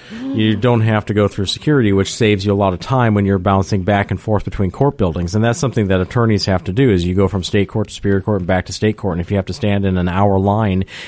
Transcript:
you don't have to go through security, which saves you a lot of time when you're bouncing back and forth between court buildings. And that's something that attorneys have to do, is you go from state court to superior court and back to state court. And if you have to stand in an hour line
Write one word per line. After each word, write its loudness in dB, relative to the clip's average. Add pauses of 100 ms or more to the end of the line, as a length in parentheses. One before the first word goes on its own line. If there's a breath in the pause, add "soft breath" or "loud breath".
(120)
you -2
don't 2
have 0
to -2
go 4
through -2
security, 2
which 0
saves 2
you 2
a 2
lot 2
of -8
time 0
when 2
you're 2
bouncing 0
back 0
and -4
forth -2
between -2
court 0
buildings. -2
And 2
that's 0
something 0
that 2
attorneys 0
have 0
to -6
do, 2
is 2
you 0
go 2
from -2
state 0
court -4
to -14
superior 0
court -2
and -6
back 0
to -12
state -2
court. -4
And -4
if -8
you 0
have -2
to -8
stand 0
in 0
an 0
hour 2
line 0 (240 loud breath)